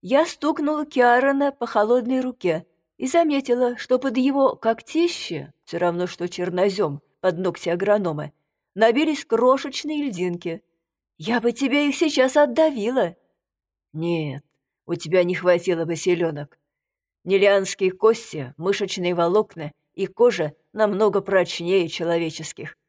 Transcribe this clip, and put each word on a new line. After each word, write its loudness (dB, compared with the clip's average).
Я 4
стукнула -2
Киарона 2
по -8
холодной 2
руке -4
и -6
заметила, 0
что -2
под -2
его 2
когтище, -4
все -8
равно 0
что -8
чернозем -2
под 0
ногти -4
агронома, 0
набились 2
крошечные 0
льдинки. -6
«Я -2
бы 0
тебе 0
их -2
сейчас 2
отдавила!» 2
«Нет, -4
у -6
тебя 0
не -2
хватило 0
бы -4
силенок. -2
Нелианские 2
кости, 0
мышечные -4
волокна -2
и -4
кожа 0
намного 0
прочнее 0
человеческих». -6